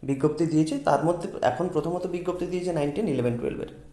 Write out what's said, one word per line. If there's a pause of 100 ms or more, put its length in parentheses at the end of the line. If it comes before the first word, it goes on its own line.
বিজ্ঞপ্তি
দিয়েছে।
তার
মধ্যে (120)
এখন
প্রথমত
বিজ্ঞপ্তি
দিয়েছে
নাইনটিন
ইলেভেন
টুয়েলভের (260)